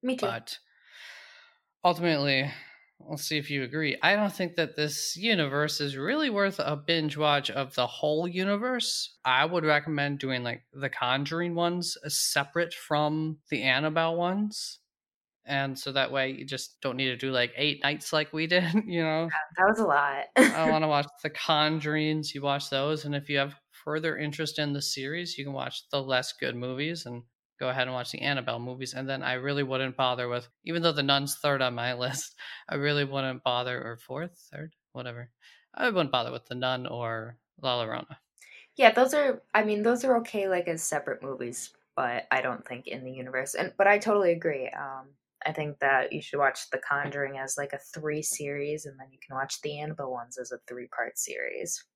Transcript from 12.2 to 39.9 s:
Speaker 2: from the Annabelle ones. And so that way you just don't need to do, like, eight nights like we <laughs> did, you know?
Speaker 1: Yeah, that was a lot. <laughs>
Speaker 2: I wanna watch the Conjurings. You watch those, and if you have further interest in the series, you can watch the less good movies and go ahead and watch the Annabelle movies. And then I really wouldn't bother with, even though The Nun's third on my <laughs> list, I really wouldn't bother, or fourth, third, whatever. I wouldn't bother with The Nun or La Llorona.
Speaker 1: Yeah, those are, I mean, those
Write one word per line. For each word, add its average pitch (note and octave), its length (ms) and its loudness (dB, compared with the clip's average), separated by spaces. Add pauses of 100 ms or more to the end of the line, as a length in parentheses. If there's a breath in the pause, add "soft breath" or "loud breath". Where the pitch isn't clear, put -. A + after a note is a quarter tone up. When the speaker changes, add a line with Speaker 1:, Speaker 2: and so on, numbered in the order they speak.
Speaker 2:
from D#3 680 0 (100)
the A#2 140 -2
Annabelle D#3 520 2
ones. F#3+ 640 -2 (680)
And C#3 340 -2
so C#3 140 -8
that C3+ 180 2
way C3+ 200 0
you C3+ 140 -10
just - 360 -10
don't B2+ 160 -2
need C3+ 120 2
to B2 80 -2
do, C3+ 140 -2
like, B2 260 2
eight C#3+ 260 0
nights D3 300 0
like D3+ 200 0
we D#3+ 140 0
<laughs> - 20 -4
did, F3 240 4 (120)
you E3+ 180 0
know? D#3+ 300 0
Speaker 1:
Yeah, D#3 60 0 (180)
that F#3 120 6
was A3 100 2
a A3 60 2
lot. C#3+ 400 2 (100)
<laughs> - 0 - (140)
Speaker 2:
I D#3+ 160 2
wanna D#3 220 4
watch C#3+ 200 2 (160)
the D#3 60 -2
Conjurings. D3+ 1040 2
You C#3 80 -8
watch C#3+ 280 -2
those, D3 360 0
and C#3+ 100 -2
if C#3+ 140 -6
you C#3+ 80 2
have C#3+ 180 0 (160)
further D#3 460 -4
interest D3+ 420 -4
in D3 140 0
the C#3+ 80 -2
series, D3+ 560 -4
you C#3 80 -8
can C#3 80 -8
watch C3 360 -8
the C#3+ 120 0
less C3 320 0
good B2+ 220 -4
movies C3+ 500 -4
and A#2+ 180 -10 (360)
go C3 100 -2
ahead B2+ 180 0
and C3 60 -6
watch B2 180 -6
the - 100 -8
Annabelle B2+ 380 -2
movies. B2+ 340 -8
And C3+ 160 -6
then C3 140 -4
I B2+ 100 0
really C#3 300 -2
wouldn't C3 340 -2
bother B2 300 2
with, A#2+ 200 -4 (160)
even E3 180 -2
though E3 120 6
The C#3+ 100 0
Nun's C#3 340 2
third C#3 240 2
on B2+ 140 0
my A#2+ 180 -2
<laughs> - 20 -2
list, B2+ 400 -4 (340 loud breath)
I - 60 -4
really D3 300 2
wouldn't C3+ 380 -4
bother, B2 400 0
or A#2 140 -8
fourth, D#3+ 400 -10 (140)
third, D#3 240 -12 (180)
whatever. A#2+ 380 -10 (420 soft breath)
I - 160 0
wouldn't E3+ 220 2
bother A#2+ 200 2
with B2 160 -10
The B2+ 80 -8
Nun B2+ 320 -2
or A#2 520 -6 (220)
La B2 220 0
Llorona. A#2+ 340 -6 (600 loud breath)
Speaker 1:
Yeah, A#3+ 140 12
those B3+ 220 6
are, C#4 280 2 (120)
I G#3+ 100 6
mean, G#3 200 2
those B3 200 4